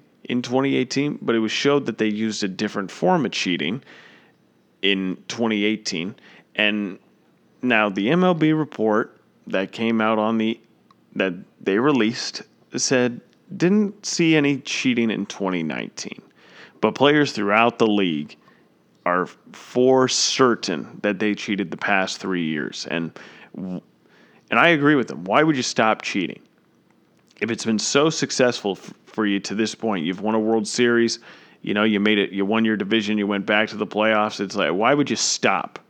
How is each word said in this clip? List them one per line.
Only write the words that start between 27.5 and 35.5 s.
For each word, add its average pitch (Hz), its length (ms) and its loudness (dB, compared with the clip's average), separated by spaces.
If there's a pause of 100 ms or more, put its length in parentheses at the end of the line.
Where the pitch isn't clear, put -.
it's - 140 -6
been 110 140 0
so 151 300 2
successful 123 640 0
f-, - 220 -10 (120)
for 107 200 -2
you 101 160 0
to 101 140 -8
this 110 200 -2
point, 98 300 -4
you've 92 160 -4
won 107 140 0
a 113 40 2
World 110 280 0
Series, 117 520 2 (420)
you - 120 -4
know, 104 100 2
you 107 160 2
made 104 180 4
it, 98 140 2
you 98 140 -2
won 113 200 2
your 110 120 2
division, 107 400 0
you 101 100 0
went 101 180 -2
back 110 240 2
to 104 80 -12
the 104 100 -4
playoffs. 107 520 0
It's 101 160 -6
like, 82 160 2
why 110 220 2
would 143 160 2
you 113 60 -2
stop? - 640 -2 (100)